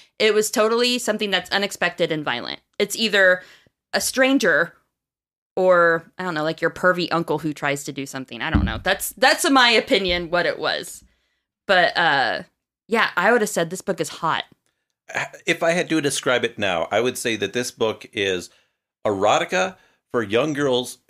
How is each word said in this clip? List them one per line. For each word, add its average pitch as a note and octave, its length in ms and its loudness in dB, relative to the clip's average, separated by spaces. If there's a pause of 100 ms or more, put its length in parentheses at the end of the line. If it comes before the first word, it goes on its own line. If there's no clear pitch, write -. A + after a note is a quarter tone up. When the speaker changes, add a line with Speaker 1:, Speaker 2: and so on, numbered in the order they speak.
(200)
Speaker 1:
It G#3+ 160 4
was G#3+ 160 2
totally A#3+ 480 0
something G#3+ 320 -4
that's F3+ 180 -2
unexpected F3 640 -2
and D#3 120 -4
violent. A#2 360 -6 (180)
It's G#3 180 -2
either F#3+ 460 2 (520)
a G3+ 60 -2
stranger A#3+ 760 2 (800)
or, E3+ 540 4 (100)
I F#3 40 -8
don't F3+ 120 -6
know, D3+ 80 -4
like, D#3+ 180 -4
your E3 100 0
pervy F3+ 400 0
uncle D#3+ 280 -2
who D3+ 140 -4
tries C#3+ 320 -4
to D3+ 60 -8
do C#3 140 -10
something. B2+ 360 -12
I D3 100 -4
don't - 140 4
know. A2 160 -6
That's, - 360 -2
that's D4 280 4
in D#4 80 2
my B3 180 6
opinion F#3+ 580 0
what F3 160 0
it - 140 -2
was. - 440 -6 (640)
But, F3+ 300 4
uh, C#3 460 2 (440)
yeah, A3 300 0
I F#3+ 140 4
would A#3+ 100 4
have G3+ 80 0
said E3 220 -2
this F3+ 100 -10
book E3+ 180 -4
is D#3 100 -4
hot. D3+ 360 -4 (1000)
Speaker 2:
If E3 160 -2
I E3 100 2
had E3+ 180 -2
to D#3+ 100 0
describe C3 460 0
it - 120 -8
now, F2+ 320 -2
I G#2+ 120 2
would B2 160 -2
say A2+ 180 -2
that G2+ 160 -4
this B2 180 -4
book A2 440 -4
is F#2+ 360 -2 (560)
erotica D#3 680 0 (360)
for A#2+ 120 0
young A#2+ 300 0
girls B2+ 460 -2 (100)